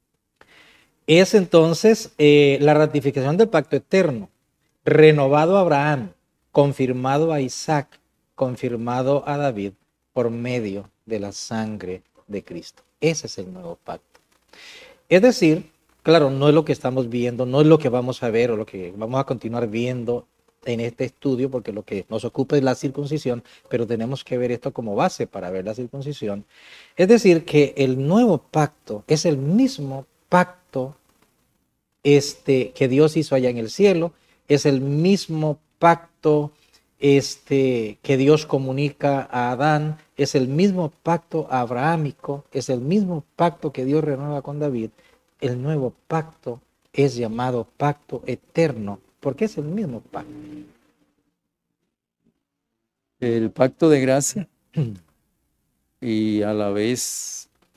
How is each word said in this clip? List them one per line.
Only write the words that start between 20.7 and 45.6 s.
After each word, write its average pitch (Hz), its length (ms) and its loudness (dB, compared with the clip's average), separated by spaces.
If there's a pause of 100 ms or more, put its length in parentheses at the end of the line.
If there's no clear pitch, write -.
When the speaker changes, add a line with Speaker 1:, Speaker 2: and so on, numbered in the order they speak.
Speaker 1:
este 117 240 -6
estudio, 131 440 -4
porque 123 240 -8
lo 104 120 -10
que 98 240 -8
nos 110 160 -6
ocupa 131 320 -2
es 135 80 2
la 127 100 2
circuncisión, 139 720 -6 (240)
pero 117 180 -2
tenemos 117 380 -6
que - 120 -6
ver 123 140 -2
esto 120 220 -6
como 107 240 -8
base 127 320 -2
para 90 220 -10
ver 92 140 -8
la 107 100 -8
circuncisión. 123 720 -10 (520)
Es 180 100 2
decir, 185 380 6
que 147 320 2
el 135 280 0
nuevo 190 340 2
pacto - 680 -4
es 156 200 0
el 151 120 0
mismo 143 680 -2 (220)
pacto, 180 680 -2 (1080)
este, 139 720 2
que 135 160 0
Dios 151 280 2
hizo 143 200 -2
allá 127 120 2
en 120 100 -4
el 110 120 -8
cielo, 170 420 2 (360)
es 143 180 2
el 135 140 2
mismo 156 800 0 (200)
pacto, 151 720 2 (480)
este, 131 1040 0
que 135 140 0
Dios 147 300 4
comunica 139 840 -2
a 123 220 -2
Adán, 151 460 0 (180)
es 143 180 -2
el 131 140 2
mismo 180 420 0 (120)
pacto 165 480 -4
abrahámico, 135 1000 -4
es 135 180 -6
el 123 100 -2
mismo 175 420 -2 (140)
pacto 165 360 -2
que 131 120 -6
Dios 147 180 0
renueva 143 400 -6
con 147 160 -10
David. 127 320 -4 (500)
El 123 220 -4